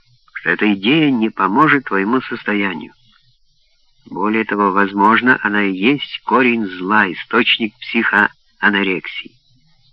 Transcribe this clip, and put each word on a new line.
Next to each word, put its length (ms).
что 160
эта 240
идея 340
не 220
поможет 540
твоему 360
состоянию. 720
Более 400
того, 260
возможно, 680
она 220
и 100
есть 520
корень 420
зла, 440
источник 680
психоанорексии. 1500